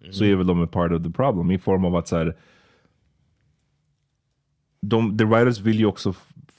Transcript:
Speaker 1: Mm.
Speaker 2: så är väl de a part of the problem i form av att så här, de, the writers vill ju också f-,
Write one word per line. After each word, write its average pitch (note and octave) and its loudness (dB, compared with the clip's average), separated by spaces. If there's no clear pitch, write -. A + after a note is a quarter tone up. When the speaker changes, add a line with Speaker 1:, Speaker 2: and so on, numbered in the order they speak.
Speaker 1:
Mm. F#2+ -20
Speaker 2:
så G2+ -2
är G2+ 4
väl F#2 0
de F2 2
a D#2+ -4
part F2 -2
of E2+ -2
the E2+ -6
problem F#2 -2
i F#2+ 0
form F#2+ -2
av F2 -2
att E2+ -4
så F2 -4
här, E2 -4
de, G#2+ 0
the A2 2
writers A#2 2
vill A2 0
ju A2 4
också G2+ -2
f-, - -12